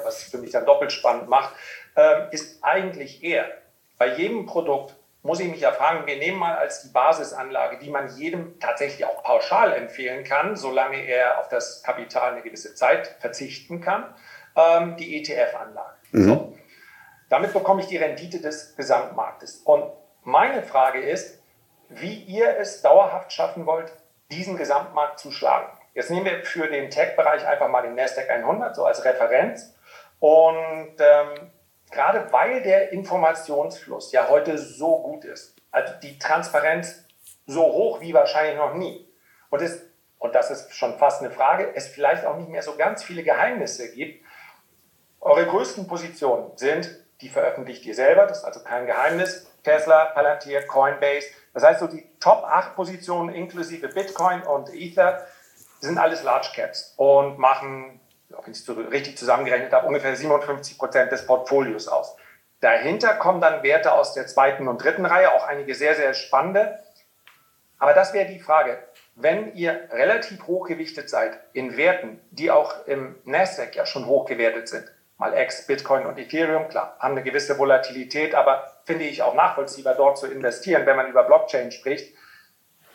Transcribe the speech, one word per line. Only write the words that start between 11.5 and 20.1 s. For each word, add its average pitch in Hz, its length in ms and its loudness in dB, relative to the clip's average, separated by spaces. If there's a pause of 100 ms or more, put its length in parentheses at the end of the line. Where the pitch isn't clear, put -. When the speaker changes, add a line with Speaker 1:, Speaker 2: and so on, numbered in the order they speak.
Speaker 1:
Kapital 123 520 -4
eine 117 80 -10
gewisse 113 340 -16
Zeit - 440 0
verzichten - 600 -12
kann, 202 240 -4 (520)
ähm, 170 420 4
die 165 180 -10
E-T-F-Anlage. - 800 -6 (160)
Speaker 2:
Mhm. 110 140 4
Speaker 1:
So. 120 280 2 (800)
Damit 185 180 2
bekomme 190 300 2
ich 190 60 -6
die 185 100 -6
Rendite 160 420 -4
des 151 360 -12
Gesamtmarktes. - 880 -4
Und 147 200 4 (380)